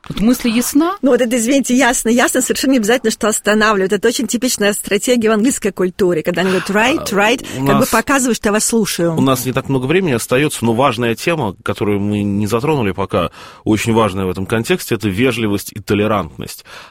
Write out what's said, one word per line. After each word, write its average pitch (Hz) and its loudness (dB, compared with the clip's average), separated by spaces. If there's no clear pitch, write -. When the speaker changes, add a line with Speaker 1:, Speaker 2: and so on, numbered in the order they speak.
Speaker 1:
Вот - -8
мысль 240 2
ясна? 285 0
Speaker 2:
Ну 262 4
вот 247 4
это, 247 0
извините, 247 2
«ясно, 247 2
ясно», 254 2
совершенно 262 0
не 262 4
обязательно, 220 0
что 214 -2
останавливает. 208 0
Это 208 -2
очень 247 -2
типичная 214 0
стратегия 220 0
в - 4
английской 220 2
культуре, 180 0
когда 175 -2
они 190 0
говорят 185 -2
«right, 226 0
Speaker 3:
А, 202 -2
Speaker 2:
right», 220 2
Speaker 3:
у 135 -2
Speaker 2:
как 139 4
бы - 2
Speaker 3:
нас 262 2
Speaker 2:
показываю, 247 2
что - -2
я - 2
вас 214 0
слушаю. 175 0
Speaker 3:
У 151 0
нас 131 2
не 127 -2
так 131 -4
много 127 0
времени 170 2
остается, 127 0
но 117 2
важная 117 2
тема, 151 -2
которую 101 -2
мы 104 -2
не 101 0
затронули 117 0
пока, 95 -2
очень 110 0
важная 98 2
в 92 -2
этом 92 -4
контексте, 117 -2
это 107 -4
вежливость 107 -2
и - -14
толерантность. 104 -4